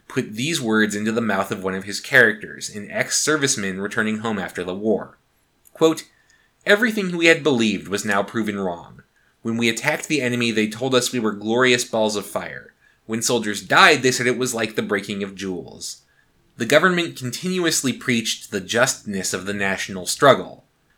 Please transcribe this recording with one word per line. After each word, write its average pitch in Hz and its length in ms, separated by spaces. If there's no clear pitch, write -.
put 120 260
these 143 280
words 107 340
into 107 160
the 113 100
mouth 98 300
of 98 120
one 95 120
of 95 100
his 98 160
characters, 107 680
an 104 220
ex-serviceman 113 920
returning 107 380
home 110 200
after 90 240
the 90 120
war. 104 420
Quote, 160 300
"Everything 208 500
we 165 100
had 151 180
believed 110 440
was 98 180
now 101 180
proven 101 360
wrong. 87 440
When 113 160
we 117 120
attacked 143 380
the 151 140
enemy, 120 300
they 107 160
told 123 260
us 123 180
we 127 80
were 110 120
glorious 120 520
balls 110 320
of 98 100
fire. 82 480
When 113 160
soldiers 107 400
died, 147 420
they 127 80
said 123 160
it 123 100
was 123 160
like 113 220
the 120 60
breaking 101 420
of 98 120
jewels. - 680
The 117 80
government 160 520
continuously 160 720
preached 113 600
the 101 100
justness 98 720
of 92 120
the 101 80
national 98 520
struggle. - 580